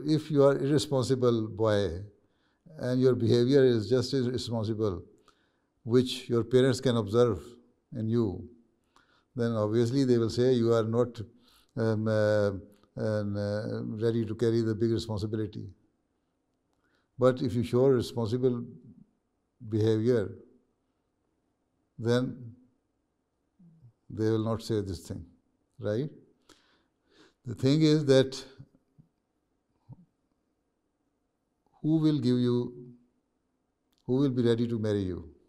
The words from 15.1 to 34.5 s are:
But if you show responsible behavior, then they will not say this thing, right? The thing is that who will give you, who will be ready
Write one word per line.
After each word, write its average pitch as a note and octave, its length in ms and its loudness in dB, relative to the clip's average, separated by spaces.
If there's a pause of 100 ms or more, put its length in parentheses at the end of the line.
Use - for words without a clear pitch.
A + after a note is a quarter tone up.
But B2+ 240 4
if A#2 140 -2
you A#2+ 80 0
show B2 240 2
responsible A#2+ 760 0 (1040)
behavior, A2 600 2 (1700)
then B2 560 -2 (1600)
they A2 200 -2
will A2 140 0
not A2 200 -4
say G#2+ 180 -2
this F#2+ 260 -8
thing, G2 160 -12 (560)
right? A2+ 300 -4 (1400)
The A#2 100 -10
thing C#3 260 2
is D#3 240 4
that C3 360 4 (3500)
who D#3 160 2
will D3+ 220 2
give B2 180 2
you, B2 360 0 (1300)
who B2 100 0
will C#3 140 2
be B2 140 0
ready A#2 240 2